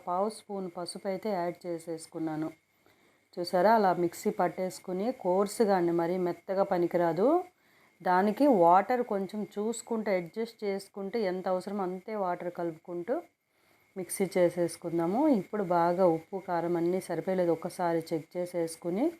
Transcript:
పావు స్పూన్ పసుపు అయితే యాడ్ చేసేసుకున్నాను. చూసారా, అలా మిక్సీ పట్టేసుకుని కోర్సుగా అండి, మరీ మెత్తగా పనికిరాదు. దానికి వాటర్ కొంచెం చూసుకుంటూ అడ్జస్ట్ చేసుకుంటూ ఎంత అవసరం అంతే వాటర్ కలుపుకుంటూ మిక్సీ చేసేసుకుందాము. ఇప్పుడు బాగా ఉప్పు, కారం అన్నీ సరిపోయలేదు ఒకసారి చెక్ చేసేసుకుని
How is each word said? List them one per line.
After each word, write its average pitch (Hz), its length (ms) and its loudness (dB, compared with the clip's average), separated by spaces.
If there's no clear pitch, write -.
పావు 185 300 0
స్పూన్ 196 400 -8
పసుపు 185 360 -10
అయితే 185 260 -4
యాడ్ 175 280 -4
చేసేసుకున్నాను. 160 800 -6
చూసారా, 180 440 2
అలా 196 120 4
మిక్సీ 170 360 -2
పట్టేసుకుని 185 680 -4
కోర్సుగా 196 560 2
అండి, 170 220 2
మరీ 170 140 0
మెత్తగా 190 440 -2
పనికిరాదు. 175 560 2
దానికి 202 460 2
వాటర్ 202 500 6
కొంచెం 196 300 -4
చూసుకుంటూ 220 540 -4
అడ్జస్ట్ 220 440 -8
చేసుకుంటూ 196 540 -6
ఎంత 185 120 -4
అవసరం 196 340 -4
అంతే 185 260 -8
వాటర్ 175 360 -4
కలుపుకుంటూ 175 560 -6
మిక్సీ 190 280 -4
చేసేసుకుందాము. 170 840 0
ఇప్పుడు 208 240 -4
బాగా 175 320 4
ఉప్పు, 160 220 -6
కారం 170 320 -2
అన్నీ 175 280 0
సరిపోయలేదు 175 500 0
ఒకసారి 170 440 -2
చెక్ 160 240 -4
చేసేసుకుని 175 720 -4